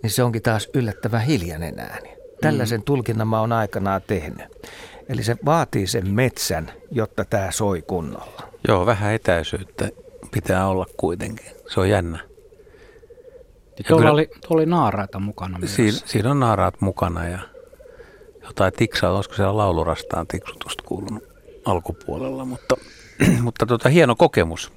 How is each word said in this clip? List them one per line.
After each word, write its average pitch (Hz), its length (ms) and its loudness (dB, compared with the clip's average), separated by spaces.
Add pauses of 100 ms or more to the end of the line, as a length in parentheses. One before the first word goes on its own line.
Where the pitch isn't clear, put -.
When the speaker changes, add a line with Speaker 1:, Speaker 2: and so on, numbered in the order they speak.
Speaker 1:
niin 110 80 -2
se 131 120 2
onkin 113 200 0
taas 110 320 0
yllättävän 117 460 0
hiljainen 87 580 -2
ääni. - 320 -14 (300)
Tällaisen 123 400 0
Speaker 2:
Mm. 104 40 -14
Speaker 1:
tulkinnan 113 440 0
mä 110 120 2
oon 117 120 0
aikanaan 98 540 -2
tehnyt. 82 400 -6 (640)
Eli 135 140 -4
se 113 220 0
vaatii 143 420 2
sen 95 280 -2
metsän, 101 580 0 (180)
jotta 107 340 -4
tää 98 260 -2
soi 98 320 -2
kunnolla. - 640 -8 (200)
Speaker 3:
Joo, 92 180 4
vähän 104 280 2
etäisyyttä - 760 -2 (420)
pitää 95 380 0
olla 92 180 0 (100)
kuitenkin. 92 500 -4 (220)
Se - 120 -2
on 92 80 4
jännä. 87 300 0
Speaker 2:
Ja - 60 -14 (1500)
Speaker 3:
Ja 104 100 -10
Speaker 2:
tuolla 160 140 8
Speaker 3:
kyllä - 100 8
Speaker 2:
oli, 156 140 4
tuolla - 360 0
oli 156 40 4
naaraita 123 520 0
mukana 92 400 -6
myös. 92 180 -6
Speaker 3:
Siinä, 110 280 2
siinä 113 260 0
on 143 100 2
naaraat 98 400 2
mukana 85 480 -2
ja 90 100 -6 (1040)
jotain - 320 0
tiksaa, 95 360 0
olisiko 98 220 -4
siellä 98 220 0
laulurastaan 82 680 0
tiksutusta - 600 -10
kuulunut - 380 -8 (400)
alkupuolella, 127 800 -4
mutta, 127 320 -2 (340)
<clears throat> - 340 4
mutta 117 220 0
tota, 117 220 2
hieno 139 280 6
kokemus. 85 600 2